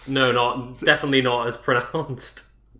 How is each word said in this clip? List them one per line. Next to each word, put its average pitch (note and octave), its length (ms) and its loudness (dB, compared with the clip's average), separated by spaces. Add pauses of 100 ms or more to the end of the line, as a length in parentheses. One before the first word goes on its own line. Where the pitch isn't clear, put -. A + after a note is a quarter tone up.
No, C3+ 240 2
not, B2 480 0
definitely C#3 420 2
not A#2+ 260 0
as A#2+ 100 -6
<laughs> - 100 -20
pronounced. B2+ 760 -4 (360)